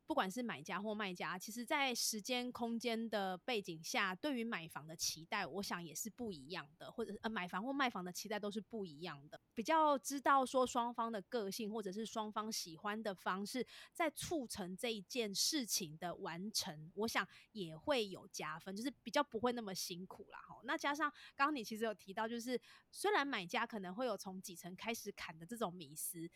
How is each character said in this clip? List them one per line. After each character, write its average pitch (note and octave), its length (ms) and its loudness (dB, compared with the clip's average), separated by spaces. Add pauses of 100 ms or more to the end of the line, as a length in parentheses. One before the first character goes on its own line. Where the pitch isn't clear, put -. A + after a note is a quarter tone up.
不 D#4+ 80 -2
管 A3 160 4
是 B3 120 -2
买 F3 180 -2
家 F3 220 -2
或 G#3+ 120 -2
卖 G3+ 200 0
家， F3 240 -2
其 G#3 140 -8
实 A#3 120 -6
在 C#4 300 2
时 - 260 2
间、 B3 300 0
空 A#3 280 0
间 A3+ 300 0
的 F#3+ 300 0
背 A3+ 240 0
景 E3 200 -8
下， G3+ 340 2
对 D4 200 2
于 A#3 80 2
买 F#3+ 240 -2
房 D3 180 -10
的 D#3+ 100 -10
期 - 280 -2
待， G3+ 220 0
我 E3+ 160 -4
想 F#3 200 -2
也 D3+ 120 -8
是 - 160 -4
不 A3+ 220 -4
一 C#3+ 160 -10
样 E3 280 -6
的， C#3+ 140 -10
或 A3+ 140 -2
者， G#3 180 -4
呃， A3+ 80 2
买 F#3 160 0
房 F#3+ 180 -2
或 C4+ 80 0
卖 C#4 160 4
房 F3+ 160 -2
的 F3+ 80 -4
期 - 160 -6
待 G#3 100 0
都 G3+ 120 0
是 G#3 100 -2
不 G#3 240 -6
一 D3+ 180 -10
样 D3 260 -6
的。 - 120 -14 (140)
比 A#3 80 -2
较 D4+ 340 8
知 C#4 240 -2
道 C#4 240 8
说 B3+ 220 6
双 A#3+ 260 0
方 A#3 200 0
的 G3+ 100 -2
个 A3 280 0
性， G3+ 220 -2
或 A3+ 80 0
者 G3+ 120 -4
是 A3 120 -4
双 G#3+ 280 -2
方 A3 180 -2
喜 F3 260 -4
欢 G#3 240 -2
的 G#3+ 140 -2
方 G3 320 0
式， A#3+ 180 0 (300)
在 D#4+ 160 4
促 C#4+ 360 -2
成 F#3 300 -4
这 A#3 160 0
一 G#3+ 100 -2
件 G#3+ 300 0
事 C4 320 4
情 D#3+ 320 0
的 E3+ 200 -4
完 F#3 340 -2
成， D#3 460 -2
我 G#3+ 120 2
想 A3+ 180 4 (260)
也 E3 240 -4
会 A3+ 320 2
有 - 200 -10
加 D#3 300 -6
分， G3 180 -8
就 A3 60 -4
是 C#4 80 0 (120)
比 A#3 80 -10
较 C#4+ 120 4
不 A#3 160 -2
会 A#3+ 140 4
那 A#3+ 100 -2
么 G3 120 -4
辛 F3 300 -4
苦 - 280 -14
啦 - 60 -10 (100)
吼。 C#3+ 160 -16
那 C#4+ 120 2
加 D4+ 160 2
上 D4 160 2 (280)
刚 C#4 100 6
刚 D4+ 80 2
你 B3 80 0
其 A3 160 -4
实 A3+ 60 2
有 G#3+ 100 2
提 - 180 -12
到， A3 140 0
就 A#3 140 -2
是 A#3+ 200 0 (300)
虽 - 220 2
然 D4+ 120 6
买 A3+ 220 0
家 A3+ 180 2
可 A#3 140 -4
能 F#3 160 -4
会 A#3+ 120 0
有 G#3+ 100 2
从 F#3+ 260 -8
几 F3 140 -12
层 F3 180 -10
开 A3 180 -4
始 G#3 200 -6
砍 - 260 -10
的 E3 80 -12
这 A#3 100 -8
种 G#3 160 0
迷 D#3 220 -12
思， E3 420 -4